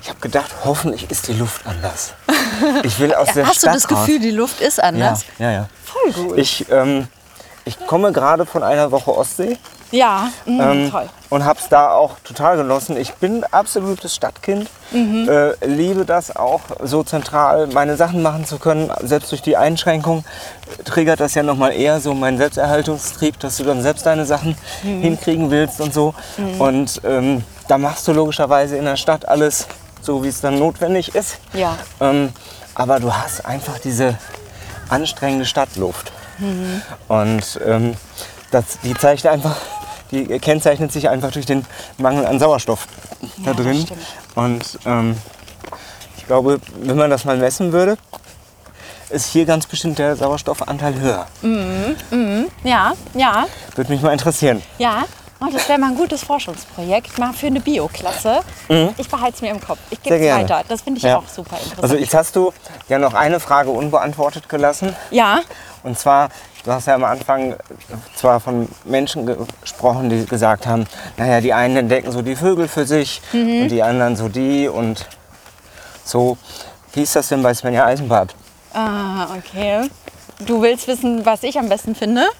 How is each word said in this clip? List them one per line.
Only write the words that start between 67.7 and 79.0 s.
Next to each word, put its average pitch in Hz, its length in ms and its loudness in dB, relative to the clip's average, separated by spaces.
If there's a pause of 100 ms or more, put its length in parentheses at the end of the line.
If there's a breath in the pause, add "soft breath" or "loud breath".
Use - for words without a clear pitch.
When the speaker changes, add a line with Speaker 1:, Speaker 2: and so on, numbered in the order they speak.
Speaker 1:
zwar 123 240 4
von 117 300 -2 (160)
Menschen 135 400 -2
gesprochen, 120 840 -2
die 113 160 0
gesagt 110 400 2
haben, 113 180 2 (320 loud breath)
naja, 120 240 4
die 120 120 2
einen 123 220 2
entdecken 127 360 2
so 120 100 -4
die 131 140 -4
Vögel 170 320 2
für 147 180 -2
sich 143 340 0 (140)
Speaker 2:
Mhm. 233 300 2
Speaker 1:
und - 60 2
die 113 120 2
anderen 120 340 2
so 110 140 -4
die 135 400 0
und 113 380 -4 (1000 loud breath)
so. 123 320 0 (560 loud breath)
Wie 147 80 0
ist 147 140 -2
das 143 140 0
denn 139 120 0
bei 123 140 4
Svenja 120 300 2
Eisenbart? 117 500 2 (400)
Speaker 2:
Ah, 202 500 -4 (140)